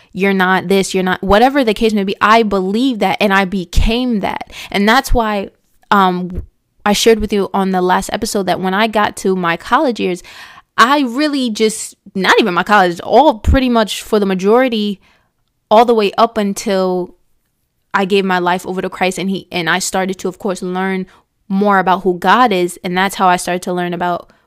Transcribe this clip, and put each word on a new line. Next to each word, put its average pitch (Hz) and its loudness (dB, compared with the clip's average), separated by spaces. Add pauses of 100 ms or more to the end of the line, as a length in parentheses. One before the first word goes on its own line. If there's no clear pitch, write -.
(120)
You're 196 0
not 185 0
this. 196 0
You're 185 -2
not," 185 -2
whatever 240 2
the 220 0
case 220 0
may 202 0
be, 196 -4
I 220 4
believed 208 -2
that 190 0
and 202 0
I 190 2
became 208 0
that. - -8 (180)
And 202 0
that's 262 2
why, 214 0 (400)
um, 185 0 (420)
I 208 2
shared 226 4
with 208 -4
you 202 0
on 190 0
the 185 0
last 185 0
episode 208 -4
that 180 -2
when 185 -4
I 208 0
got 214 -2
to 190 -2
my 170 -2
college 254 -2
years, 185 -4 (560)
I 269 4
really 269 -2
just, 220 -4 (200)
not 196 2
even 208 0
my 175 0
college, 185 2
all 254 4
pretty 262 2
much 226 0
for - 0
the 202 2
majority, 208 0 (720)
all 220 6
the 233 4
way 208 2
up 226 0
until 190 -2 (760)
I 196 0
gave 196 2
my 185 0
life 180 -2
over 185 -6
to 190 -6
Christ 185 -4
and 190 -4
he, 190 -6
and 175 -4
I 170 0
started 190 -4
to, - -6
of 185 -8
course, 185 -6
learn 185 -4 (420)
more 196 2
about 185 0
who 180 0
God 214 4
is. 180 -2
And 180 -4
that's 190 -2
how 190 2
I 180 4
started 180 -6
to 180 -6
learn 175 -4
about 175 -6 (140)